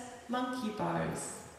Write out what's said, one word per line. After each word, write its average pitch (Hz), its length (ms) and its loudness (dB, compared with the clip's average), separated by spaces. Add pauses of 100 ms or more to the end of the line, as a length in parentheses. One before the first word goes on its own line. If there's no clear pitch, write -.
(280)
Monkey 254 500 2
Bars. 165 560 2 (260)